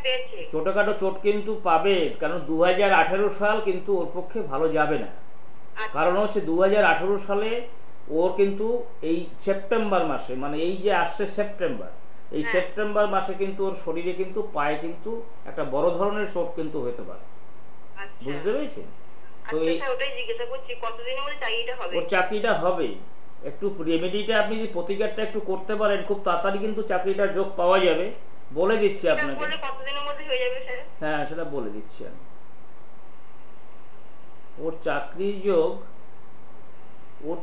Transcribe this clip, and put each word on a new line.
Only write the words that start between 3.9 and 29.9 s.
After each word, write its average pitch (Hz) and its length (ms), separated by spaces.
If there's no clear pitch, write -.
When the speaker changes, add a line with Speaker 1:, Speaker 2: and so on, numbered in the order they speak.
Speaker 2:
ওর 165 160
পক্ষে 180 280
ভালো 151 280
যাবে 151 300
না। 110 60
Speaker 1:
আচ্ছা। - 880
Speaker 2:
কারণ 175 240
হচ্ছে 202 240
দু 165 200
হাজার 202 240
আঠেরো 175 320
সালে 214 500
ওর 170 220
কিন্তু 202 540
এই 165 240
সেপ্টেম্বর 196 640
মাসে, 127 300
মানে 143 220
এই 175 200
যে 190 160
আসছে 185 340
সেপ্টেম্বর, 156 600
এই 151 100
Speaker 1:
হ্যাঁ। 156 120
Speaker 2:
সেপ্টেম্বর 208 540
মাসে 190 260
কিন্তু 196 320
ওর 190 100
শরীরে 170 380
কিন্তু 190 400
পায়ে 151 240
কিন্তু 190 460
একটা - 180
বড় 143 280
ধরনের 202 420
চোট 175 220
কিন্তু 156 260
হতে 120 200
পারে। 98 180
Speaker 1:
আচ্ছা। - 240
Speaker 2:
বুঝতে 147 280
পেরেছেন? 277 300
তো 156 60
Speaker 1:
আচ্ছা, 160 140
Speaker 2:
এই 165 60
Speaker 1:
স্যার, 262 140
ওটাই 262 240
জিজ্ঞাসা 240 300
করছি, 254 360
কতদিনের 233 400
মধ্যে 285 180
চাকরিটা 233 360
হবে? 185 220
Speaker 2:
ওর 175 60
চাকরিটা 202 500
হবে। 165 420
একটু 196 400
রেমেডিটা 185 560
আপনি 208 160
যদি 220 120
প্রতিকারটা 196 540
একটু 214 180
করতে 190 360
পারেন, 202 280
খুব 202 200
তাড়াতাড়ি 190 360
কিন্তু 214 220
চাকরিটার 190 520
যোগ 185 220
পাওয়া 180 240
যাবে। 185 320
বলে 190 240
দিচ্ছি 208 240
Speaker 1:
সেটা 160 120
Speaker 2:
আপনাকে। 285 260
Speaker 1:
করলে 302 160
কতদিনের 277 480